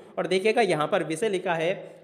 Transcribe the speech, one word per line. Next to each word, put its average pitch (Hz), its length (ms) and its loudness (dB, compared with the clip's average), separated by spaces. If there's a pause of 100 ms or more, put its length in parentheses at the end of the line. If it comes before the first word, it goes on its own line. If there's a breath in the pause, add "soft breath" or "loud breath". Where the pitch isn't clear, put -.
(180 loud breath)
और 175 100 -2
देखिएगा 190 360 2
यहाँ 156 240 2
पर 180 160 0
विषय 160 260 -2
लिखा 185 240 -2
है 165 500 -4